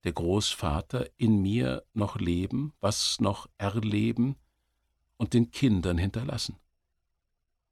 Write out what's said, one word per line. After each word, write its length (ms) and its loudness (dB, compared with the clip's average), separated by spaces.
der 80 -2
Großvater 1040 -2
in 260 4
mir 520 0
noch 240 -2
leben, 640 -2
was 400 0
noch 260 -2
erleben 760 0
und 180 -2
den 180 4
Kindern 460 2
hinterlassen? 640 -4